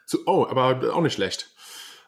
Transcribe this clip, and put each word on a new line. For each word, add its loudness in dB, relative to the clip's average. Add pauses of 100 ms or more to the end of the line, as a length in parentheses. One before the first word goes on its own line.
So, -2
oh, 4
aber 2
auch 0
nicht 2
schlecht. -6 (560)